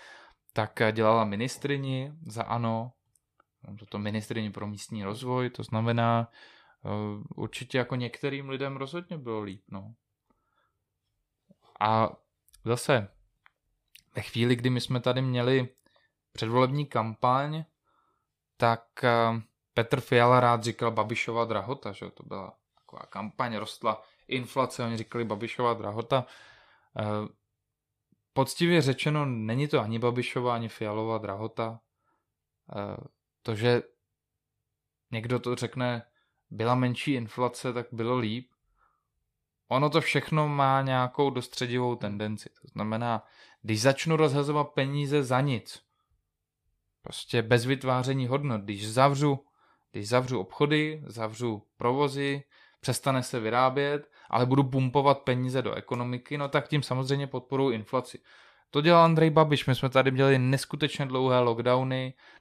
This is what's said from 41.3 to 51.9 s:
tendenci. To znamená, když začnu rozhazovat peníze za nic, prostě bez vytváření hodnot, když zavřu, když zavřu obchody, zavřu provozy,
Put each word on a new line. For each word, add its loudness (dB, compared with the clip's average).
tendenci. -6
To -20
znamená, -4
když -2
začnu 2
rozhazovat 2
peníze 0
za 2
nic, -4
prostě -4
bez 2
vytváření -2
hodnot, -2
když -8
zavřu, 4
když -8
zavřu 0
obchody, 0
zavřu -6
provozy, 0